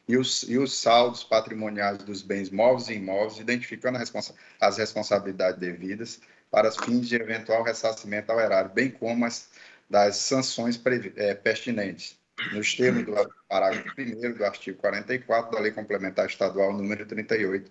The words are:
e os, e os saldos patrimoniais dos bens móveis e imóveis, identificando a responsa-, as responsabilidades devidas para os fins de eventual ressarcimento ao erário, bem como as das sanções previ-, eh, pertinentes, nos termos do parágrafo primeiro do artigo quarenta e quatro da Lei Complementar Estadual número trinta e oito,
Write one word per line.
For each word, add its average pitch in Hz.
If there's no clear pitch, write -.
e 120
os, 127
e 117
os 135
saldos 120
patrimoniais 107
dos 98
bens 98
móveis 117
e 113
imóveis, 101
identificando 120
a 120
responsa-, -
as 104
responsabilidades 95
devidas 95
para 107
os -
fins 120
de 123
eventual 113
ressarcimento 110
ao 113
erário, 98
bem 123
como 117
as -
das 101
sanções 120
previ-, 117
eh, 101
pertinentes, 107
nos 107
termos 123
do 104
parágrafo 98
primeiro 120
do 104
artigo 98
quarenta 101
e 127
quatro 113
da 110
Lei 107
Complementar 98
Estadual 98
número 101
trinta 107
e 107
oito, 95